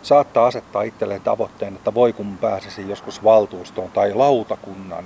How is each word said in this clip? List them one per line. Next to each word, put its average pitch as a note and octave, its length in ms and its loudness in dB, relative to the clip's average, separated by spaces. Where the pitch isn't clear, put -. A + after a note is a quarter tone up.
saattaa - 440 4
asettaa A2 360 -4
itselleen G#2 380 -6
tavoitteen, G#2 540 -4
että G#2 200 -6
voi A#2+ 180 4
kun G2+ 280 -10
pääsisi G2 480 -6
joskus G2+ 360 -10
valtuustoon F#2+ 640 2
tai G2+ 240 0
lautakunnan G2+ 920 -2